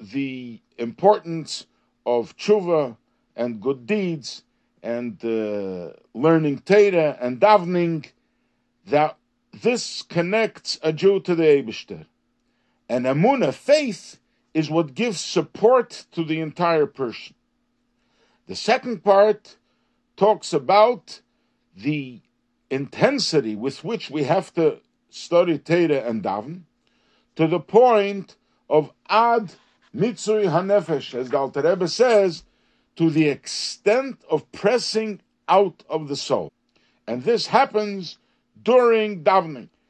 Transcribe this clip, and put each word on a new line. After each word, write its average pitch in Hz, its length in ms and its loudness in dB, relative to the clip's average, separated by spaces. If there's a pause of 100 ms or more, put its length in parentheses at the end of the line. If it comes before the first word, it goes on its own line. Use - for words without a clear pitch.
the 127 600 -10 (180)
importance 165 880 -2 (380)
of 120 320 -2
tshuva 170 600 0 (400)
and 117 240 -6
good 127 260 -4
deeds 185 560 -4 (400)
and, 117 420 -8
uh, 104 680 -6 (220)
learning 151 460 2
Torah 180 600 2
and 123 180 -6
davening, 175 720 2 (760)
that 147 320 0 (360)
this - 500 -4
connects 196 800 -4
a 160 100 0
Jew 185 280 2
to 175 160 -2
the 165 80 2
Eibishter. 110 640 0 (840)
And 123 160 -2
Emunah, 156 500 2
faith, 277 640 -2 (340)
is 156 160 -2
what 156 260 -2
gives 220 260 -4
support 226 920 0
to 165 140 -6
the 160 160 -4
entire 160 460 0
person. - 500 -10 (1120)
The 185 80 -12
second 233 480 -2
part 208 520 2 (600)
talks 202 360 0
about 190 680 2 (560)
the 131 460 -6 (480)
intensity 143 840 -2
with 131 300 -10
which 220 260 -8
we 147 140 -4
have 170 300 -2
to 160 260 0 (300)
study 175 460 0
Torah 156 440 0
and 113 240 -6
daven, 131 380 -8 (720)
to 160 100 2
the 165 140 -2
point 202 720 2 (340)
of 151 240 0 (160)
Ad 226 440 2 (420)
Mitzui 208 520 -2
Hanefesh, 165 680 0
as 123 160 -6
the 143 80 0
Alter 135 240 -4
Rebbe 180 240 0
says, 202 560 2 (540)
to 165 140 2
the 156 180 2
extent - 920 -4 (100)
of 156 220 -4
pressing 214 720 -2 (280)
out 185 400 2
of 151 200 -6
the 139 80 -6
soul. 92 340 -4 (560)
And 123 160 -6
this 214 240 0
happens 208 720 -2 (420)
during 220 600 2
davening. 160 460 0 (220)